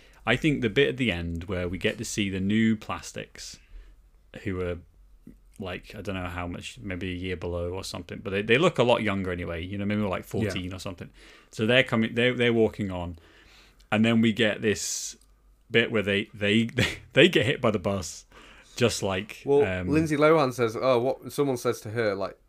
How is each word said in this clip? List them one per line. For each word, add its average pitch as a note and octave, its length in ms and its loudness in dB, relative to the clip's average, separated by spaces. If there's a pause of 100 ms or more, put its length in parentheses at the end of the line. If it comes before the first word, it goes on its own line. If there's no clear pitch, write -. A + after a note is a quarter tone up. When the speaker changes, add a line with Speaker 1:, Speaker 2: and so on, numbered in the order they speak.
(260)
Speaker 1:
I A#2 100 2
think C#3+ 260 2
the A2+ 80 2
bit C3+ 200 2
at C3 80 -4
the B2 120 0
end E2+ 360 -4
where F2+ 240 -4
we F#2+ 80 -6
get G#2+ 220 -2
to A2+ 60 -8
see G2+ 240 -2
the F#2+ 120 -4
new A2 340 2
plastics, - 840 -12 (880)
who F#2+ 180 -6
are, F2 160 -4 (800)
like, F#2 400 -12
I G#2 40 -12
don't F#2+ 140 -6
know F2+ 120 -6
how F2+ 200 -6
much, G2+ 340 -12
maybe F#2+ 300 -8
a F2+ 40 -6
year F2+ 220 -6
below F2 340 -4
or F#2+ 120 -8
something, - 400 -10
but G2+ 80 -8
they, G2 100 0
they A2+ 160 6
look E3+ 200 2
a C3 60 6
lot A#2 200 4
younger G2 280 0
anyway, F2 320 -6
you F#2+ 140 -8
know, G2+ 80 -4
maybe, G#2 160 0
like, F#2+ 220 -2
Speaker 2:
Yeah. - 40 -20
Speaker 1:
fourteen F#2+ 460 -4
or F#2+ 60 -10
something. - 300 -12 (420)
So A2 140 -2
they're B2 180 6
coming, A2+ 300 0
they're, A#2+ 200 2
they're A#2+ 200 2
walking G#2+ 380 2
on, F2 260 -6 (720)
and G#2+ 120 4
then A2+ 180 4
we A2+ 120 4
get G#2 280 0
this - 540 -2 (560)
bit A#2 200 4
where G#2+ 120 2
they, G2+ 300 0
they, G#2+ 360 2 (220)
<laughs> - 220 -14
they E3 160 8
get D3+ 160 2
hit C3+ 160 -2
by A#2 100 2
the G2+ 80 0
bus, G2 460 -6 (500)
just - 260 0
like, G2 440 -4
Speaker 3:
Well, C#3 200 6
Speaker 1:
um, F#2 220 -2
Speaker 3:
Lindsay D#3 300 0
Lohan D3+ 360 4
says, A#2 260 0
"Oh, B2+ 200 4
what?" B2+ 320 -2
Someone C#3+ 240 0
says A#2+ 240 -2
to G#2+ 120 -12
her, A2 220 0
like, F#2+ 240 -6 (120)